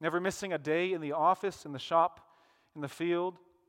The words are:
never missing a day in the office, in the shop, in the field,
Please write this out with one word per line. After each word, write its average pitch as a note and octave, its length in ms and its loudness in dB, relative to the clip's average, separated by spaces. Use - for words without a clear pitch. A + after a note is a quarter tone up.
never E3 200 0
missing F#3+ 320 -2
a D#3+ 60 0
day D#3+ 340 0
in E3+ 80 -2
the D3 120 -4
office, F3 520 0
in D3+ 80 -10
the C3+ 60 -8
shop, E3 420 2
in D3+ 80 -10
the C#3 60 -4
field, F3 500 -2